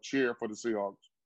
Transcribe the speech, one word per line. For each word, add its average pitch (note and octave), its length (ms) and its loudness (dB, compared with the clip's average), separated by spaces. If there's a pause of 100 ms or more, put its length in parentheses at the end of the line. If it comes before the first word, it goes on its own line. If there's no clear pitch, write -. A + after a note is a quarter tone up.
cheer B2+ 340 2
for A#2 120 -4
the G#2+ 60 -8
Seahawks. G2+ 440 0 (280)